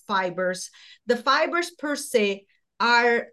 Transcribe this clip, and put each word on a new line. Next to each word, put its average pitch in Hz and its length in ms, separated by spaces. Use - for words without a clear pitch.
fibers. 185 640
The 233 100
fibers 311 560
per 294 240
se 208 500
are, 233 540